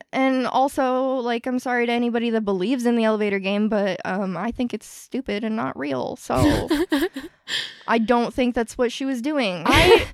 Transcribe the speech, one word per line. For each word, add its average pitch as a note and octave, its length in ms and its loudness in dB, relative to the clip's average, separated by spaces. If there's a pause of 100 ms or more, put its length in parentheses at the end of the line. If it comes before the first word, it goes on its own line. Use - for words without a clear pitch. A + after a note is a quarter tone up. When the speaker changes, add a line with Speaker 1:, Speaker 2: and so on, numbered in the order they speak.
(120)
Speaker 1:
and C4 360 0
also, C4 720 0
like, A#3 280 -2
I'm B3+ 120 -2
sorry B3 260 0
to A#3+ 80 0
anybody A#3+ 380 0
that A3 100 0
believes G3+ 440 0
in A#3+ 120 2
the A3+ 80 2
elevator G#3 340 2
game, G3+ 300 0
but, G3+ 340 0
um, F#3+ 320 -4
I G#3 160 -4
think B3 220 -4
it's A#3+ 120 -8
stupid A3+ 600 -6
and A3 100 -2
not A#3 240 -6
real. C#4 380 -4
So - 500 2 (600)
Speaker 2:
<laughs> - 600 -10
Speaker 1:
I A3+ 100 2
don't A#3 360 0
think B3 200 0
that's A#3 240 -4
what A#3+ 140 0
she - 140 -6
was C4 160 -2
doing. A#3 440 -2
Speaker 2:
I, E4 480 6